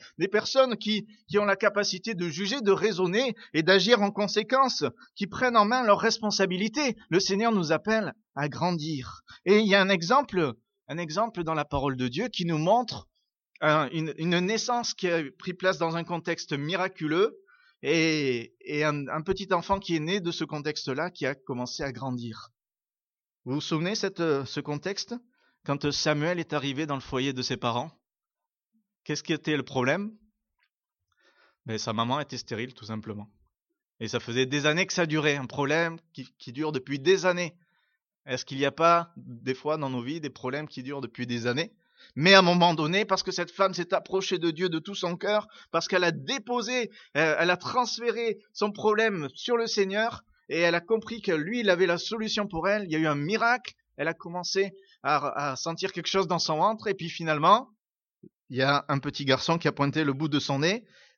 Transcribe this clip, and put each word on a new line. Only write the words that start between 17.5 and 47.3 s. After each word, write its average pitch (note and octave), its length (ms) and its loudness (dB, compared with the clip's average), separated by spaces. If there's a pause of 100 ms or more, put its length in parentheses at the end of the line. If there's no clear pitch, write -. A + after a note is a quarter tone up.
et, D3 800 0
et D3 240 -2
un, D3 220 -2
un D#3 160 -6
petit F#3+ 300 -4
enfant F#3+ 260 0
qui F3+ 160 -4
est D#3+ 60 2
né F3 200 -2
de E3+ 120 -4
ce - 120 -6
contexte-là, D3 640 -6
qui D#3 160 -6
a C#3 100 -2
commencé B2 480 -8
à C3+ 80 -6
grandir. A#2+ 580 -8 (920)
Vous B2+ 100 -4
vous D3 60 -2
souvenez E3+ 340 -2
cette, F#3+ 240 -4
euh, D3+ 260 2
ce - 140 -8
contexte ? D3 560 -6 (500)
Quand C#3+ 280 -2
Samuel D#3 480 0
est D#3 120 -8
arrivé C#3+ 340 -4
dans C#3+ 100 -4
le C3 40 -8
foyer C3+ 320 -4
de B2+ 80 -6
ses B2 160 -4
parents, B2 360 -4 (1120)
qu'est-ce D3 180 -4
qui - 100 -4
était D3+ 240 -2
le C3+ 60 0
problème ? D3 480 0 (1600)
Ben, A2 120 -6
sa A2 140 -6
maman A#2 260 -2
était C#3+ 180 -8
stérile, A2+ 380 -8
tout - 100 -20
simplement. G#2 460 -10 (680)
Et A2+ 80 -8
ça A2+ 100 -2
faisait A#2+ 280 -2
des C#3 200 0
années E3 200 2
que F#3 60 -8
ça F3 140 0
durait, D3+ 300 0
un C3 100 -6
problème D#3+ 520 -2 (140)
qui, - 160 -14 (100)
qui - 140 -16
dure D3+ 200 -4
depuis C#3 260 -4
des F3 280 4
années. F3 300 0 (680)
Est-ce B2+ 180 -4
qu'il C3+ 140 -8
n'y C#3 80 2
a C#3 60 0
pas, E3+ 440 4
des B2 380 -8
fois, D3 220 -2
dans D3 120 -4
nos C3 140 -4
vies, D3 180 -6
des D3 100 -6
problèmes C#3 360 -8
qui - 160 -14
durent C#3 180 -10
depuis B2 280 -8
des A#2+ 180 -4
années ? C3+ 260 -2 (420)
Mais F3 200 6
à F#3+ 40 12
un F#3+ 40 8
moment F3 320 6
donné, D#3+ 300 0
parce F#3+ 200 0
que F#3 80 -6
cette F3 180 -4
femme F#3+ 240 0
s'est F3 180 -6
approchée F#3 460 -2
de E3 120 0
Dieu E3+ 180 -2
de D#3+ 100 -4
tout G3 160 -12
son F3+ 220 -4
cœur, G#3 320 -2 (240)
parce E3 160 0
qu'elle F3+ 160 2
a E3+ 80 2
déposé, A#3 800 -4 (260)
euh, D#3 220 2